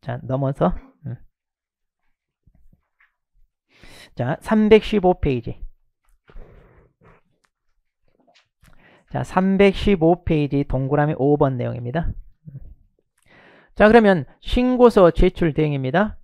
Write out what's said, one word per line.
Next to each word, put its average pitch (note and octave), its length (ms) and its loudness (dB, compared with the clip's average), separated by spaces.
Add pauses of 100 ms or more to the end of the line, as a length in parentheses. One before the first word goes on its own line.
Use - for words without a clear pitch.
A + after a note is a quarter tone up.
자, B2+ 200 -10
넘어서. C#3 540 -2 (300)
음. A#2 100 -12 (3000)
자, B2+ 260 -6
삼백십오 G#3+ 800 2
페이지. - 420 -6 (3500)
자, C3 140 -8
삼백십오 F#3+ 1000 0
페이지 C#3+ 400 -2
동그라미 C#3+ 520 -2
오 D3 200 2
번 C#3 180 2
내용입니다. A#2+ 560 -6 (1600)
자, G3+ 120 4
그러면 G3+ 380 4 (160)
신고서 A#3+ 720 4
제출 F3 420 0
대행입니다. D3+ 720 -4